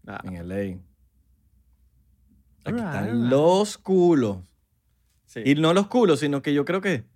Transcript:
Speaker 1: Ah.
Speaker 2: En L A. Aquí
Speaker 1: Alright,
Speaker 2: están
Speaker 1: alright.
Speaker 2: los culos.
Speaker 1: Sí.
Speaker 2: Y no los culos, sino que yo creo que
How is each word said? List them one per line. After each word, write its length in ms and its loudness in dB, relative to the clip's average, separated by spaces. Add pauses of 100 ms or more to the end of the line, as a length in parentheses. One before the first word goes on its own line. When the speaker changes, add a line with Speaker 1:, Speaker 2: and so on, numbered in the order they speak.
Speaker 1:
Ah. 160 -14
Speaker 2:
En 120 -12
L 180 -12
A. 40 -6
Aquí 220 -8 (1900)
Speaker 1:
Alright, 200 -4
Speaker 2:
están 200 -4
Speaker 1:
alright. 240 0
Speaker 2:
los 480 2
culos. 600 2 (880)
Speaker 1:
Sí. 200 -14
Speaker 2:
Y 100 4
no 180 0
los 140 2
culos, 320 2
sino 220 -2
que 120 -2
yo 120 0
creo 160 -4
que 240 -4 (100)